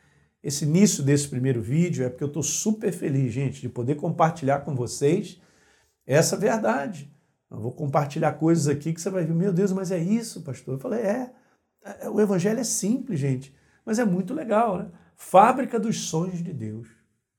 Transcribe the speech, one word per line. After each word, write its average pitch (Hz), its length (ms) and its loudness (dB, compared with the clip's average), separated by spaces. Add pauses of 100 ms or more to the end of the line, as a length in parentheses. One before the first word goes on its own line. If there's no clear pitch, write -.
(440)
Esse 147 220 -4
início 165 380 4
desse 143 240 4
primeiro 127 340 0
vídeo 131 440 0
é 123 40 -2
porque - 140 -10
eu 143 80 -4
tô 156 120 -4
super 214 480 -2
feliz, 135 420 -2
gente, 131 280 -4
de 123 80 -6
poder 120 260 -2
compartilhar 160 640 0
com 147 160 -6
vocês 139 680 -2 (640)
essa 143 300 2
verdade. 220 760 -2 (380)
Eu 117 100 -14
vou 113 120 -6
compartilhar 147 600 0
coisas 160 340 2
aqui 147 260 -2
que 165 60 -10
você - 100 -4
vai 185 140 -2
ver, 160 100 -2
"Meu 185 200 0
Deus, 185 180 2
mas 190 180 -4
é 190 80 -2
isso, 202 440 -2
pastor?" 131 340 -8
Eu 135 40 -6
falei, 214 200 -4
"É, 240 320 -2 (720)
é, - 80 -8
o 214 100 0
evangelho 202 400 2
é 254 40 -2
simples, 220 560 -2
gente, 135 360 -2 (300)
mas 226 140 0
é 247 60 4
muito 185 280 0
legal, 226 440 0
né?" - 140 -8 (240)
Fábrica 233 640 6
dos 208 220 -2
sonhos 170 420 -4
de 170 100 -8
Deus. 110 360 -10 (500)